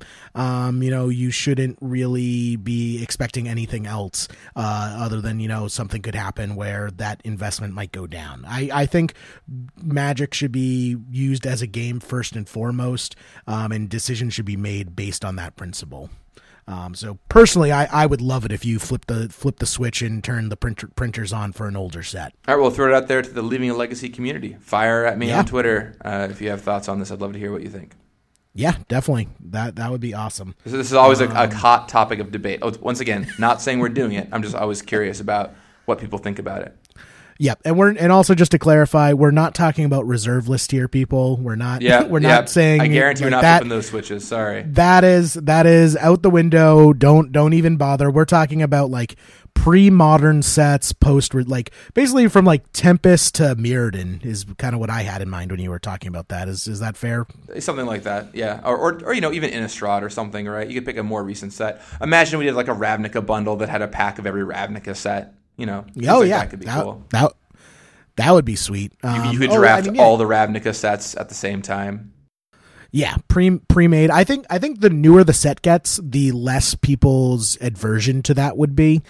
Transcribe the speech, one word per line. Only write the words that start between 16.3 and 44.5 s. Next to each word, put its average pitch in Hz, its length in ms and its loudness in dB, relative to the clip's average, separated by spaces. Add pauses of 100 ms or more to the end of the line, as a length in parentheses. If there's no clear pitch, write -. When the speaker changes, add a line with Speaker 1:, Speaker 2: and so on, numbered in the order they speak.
Speaker 1:
Um, 90 280 -12
so 101 220 -14 (100)
personally, 175 440 4
I, 143 140 0 (180)
I - 20 2
would 139 160 -2
love 127 240 -4
it 107 60 -8
if 101 120 -8
you 113 160 -4
flip - 280 -8
the, 113 220 -6
flip - 280 -6
the 113 80 -6
switch 120 360 -6
and 110 220 -6
turn 113 260 -6
the 104 60 -8
printer, 110 400 -8
printers 110 380 -8
on 104 200 -8
for 107 140 -10
an 98 80 -8
older 85 280 -10
set. 80 300 -14 (140)
Speaker 2:
All 135 80 2
right, 143 60 4
we'll 127 100 2
throw 139 160 0
it 131 80 4
out 131 120 2
there 131 140 0
to 123 80 -8
the 120 120 -10
Leaving 123 300 -4
a - 20 -4
Legacy 120 360 -8
community. 123 520 -10
Fire 113 440 0
at 107 120 -2
me 117 120 -4
Speaker 1:
Yeah. 117 100 0
Speaker 2:
on 117 60 2
Twitter, 113 600 -2
uh, 101 240 -6
if 98 100 -16
you 104 100 -8
have 101 120 -8
thoughts 101 260 -6
on 98 120 -6
this. 98 120 -10
I'd 98 80 -12
love 101 140 -10
to 98 60 -14
hear 101 120 -10
what 87 120 -10
you 104 60 -14
think. 98 240 -20 (600)
Speaker 1:
Yeah, 156 220 -2 (120)
definitely. 123 420 -4 (100)
That, 110 380 -10
that 113 140 -8
would 120 100 -8
be 117 120 -8
awesome. 104 500 -12
Speaker 2:
This, 117 100 -14
this 131 140 -4
is 131 60 -8
always 131 260 8
a, 127 100 2
a 117 160 0
Speaker 1:
Um, 107 60 -2
Speaker 2:
hot 117 380 2
topic 110 300 0
of 98 120 -10
debate. 101 300 -8
Oh, 117 180 -4
once 120 200 -6
again, 107 280 -4 (120)
not 117 220 0
saying 127 180 -4
we're 120 100 -2
doing 117 240 -4
it. 101 180 -8
I'm 110 120 -6
just 104 120 -10
always 104 280 -6
curious 101 360 -4
about 104 340 -4 (320)
what - 140 -2
people 104 200 -10
think 101 180 -8
about 98 240 -10
it. - 160 -16 (640)
Speaker 1:
Yep, 127 260 -2
and 165 100 0
we're, 196 220 6
and 170 140 2
also 190 240 6
just 170 160 4
to 160 80 4
clarify, 151 540 4
we're 143 180 4
not 156 240 2
talking 160 300 0
about 135 200 -2
reserve 120 420 -2
list 127 220 -4
tier 127 180 -2
people. 131 500 0
We're 120 180 -4
not. 123 260 -6
Speaker 2:
Yeah, 123 220 6
Speaker 1:
<laughs> - 40 -8
we're 165 140 0
Speaker 2:
yeah. 127 140 6
Speaker 1:
not 120 140 2
saying 156 320 4
Speaker 2:
I 151 60 2
guarantee 139 360 2
Speaker 1:
like 135 80 0
Speaker 2:
we're 127 60 2
not 127 40 4
Speaker 1:
that. 165 200 8
Speaker 2:
flipping 120 80 -4
those 110 180 -4
switches. 104 400 -8
Sorry. 104 400 -4